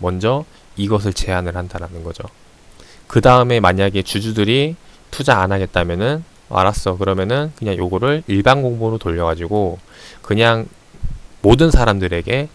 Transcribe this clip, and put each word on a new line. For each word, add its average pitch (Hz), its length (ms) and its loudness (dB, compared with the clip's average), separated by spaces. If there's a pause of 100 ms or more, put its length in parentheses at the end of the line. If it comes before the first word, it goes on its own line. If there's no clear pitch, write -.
먼저 107 440 -2 (320)
이것을 101 380 -2
제안을 90 420 -4
한다라는 87 480 -10
거죠. 85 200 -12 (840)
그 - 160 0
다음에 123 360 6
만약에 95 440 2
주주들이 110 720 -2 (340)
투자 131 300 2
안 92 100 0
하겠다면은, 98 720 -2 (260)
"알았어. 92 480 0
그러면은 98 580 -2
그냥 104 220 -4
요거를 110 480 -2
일반 123 340 2
공모로 113 380 -2
돌려가지고 85 800 -2 (420)
그냥 113 460 0 (720)
모든 131 300 6
사람들에게, 104 840 2